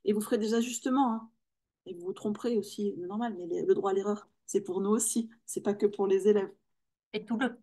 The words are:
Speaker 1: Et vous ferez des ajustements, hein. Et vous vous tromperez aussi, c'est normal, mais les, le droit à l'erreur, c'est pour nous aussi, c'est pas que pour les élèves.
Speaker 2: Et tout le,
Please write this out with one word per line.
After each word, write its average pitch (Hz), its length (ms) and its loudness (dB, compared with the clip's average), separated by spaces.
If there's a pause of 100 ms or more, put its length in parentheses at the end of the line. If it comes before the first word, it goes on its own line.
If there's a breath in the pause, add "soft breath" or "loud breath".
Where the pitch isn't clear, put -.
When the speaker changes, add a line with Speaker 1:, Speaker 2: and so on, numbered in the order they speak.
Speaker 1:
Et 208 80 4
vous 214 80 0
ferez 220 180 0
des 214 160 0
ajustements, 247 580 2
hein. 226 160 -6 (580)
Et 180 80 -12
vous 175 100 -14
vous 190 80 -4
tromperez 220 440 -2
aussi, 202 420 -2
c'est 175 80 -6
normal, 214 320 -4
mais 175 80 -8
les, 170 180 -4
le 190 100 6
droit 196 160 0
à 190 40 2
l'erreur, 202 340 -2 (160)
c'est - 160 -2
pour 185 200 -4
nous 196 100 2
aussi, 226 380 0 (160 loud breath)
c'est - 180 -6
pas 202 120 0
que 208 120 4
pour 202 200 0
les 190 220 4
élèves. 202 240 4 (600)
Speaker 2:
Et 214 120 -6
tout 226 120 -2
le, 240 260 0